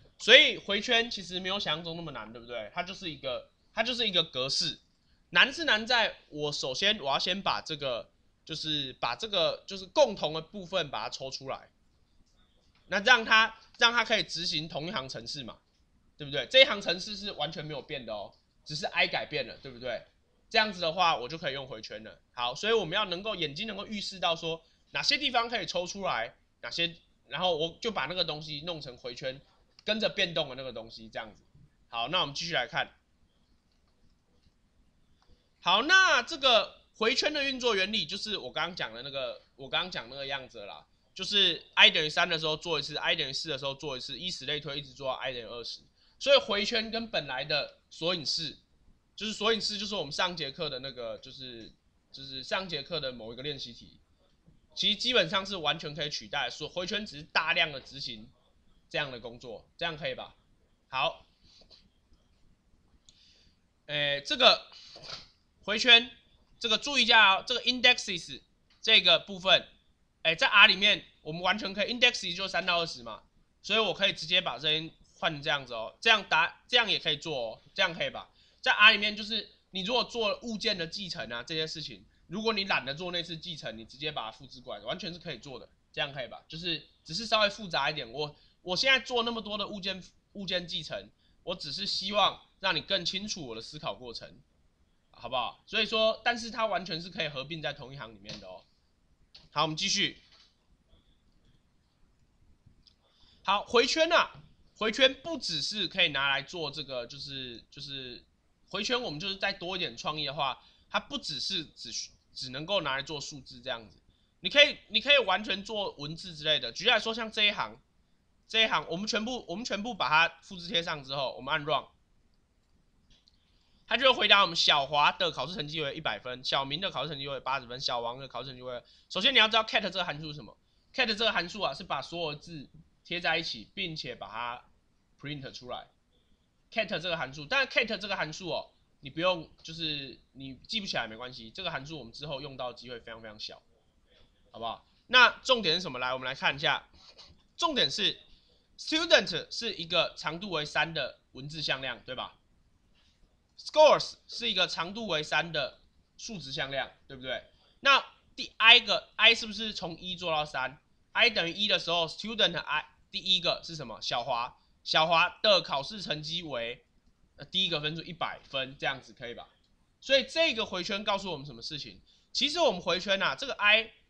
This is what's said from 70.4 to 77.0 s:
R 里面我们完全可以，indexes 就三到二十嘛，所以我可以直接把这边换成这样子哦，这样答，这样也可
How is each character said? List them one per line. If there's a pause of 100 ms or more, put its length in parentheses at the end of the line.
R
里
面 (160)
我
们
完
全
可
以，
indexes
就
三
到
二
十
嘛， (400)
所
以
我
可
以
直
接
把
这
边 (280)
换
成
这
样
子
哦，
这
样
答，
这
样
也
可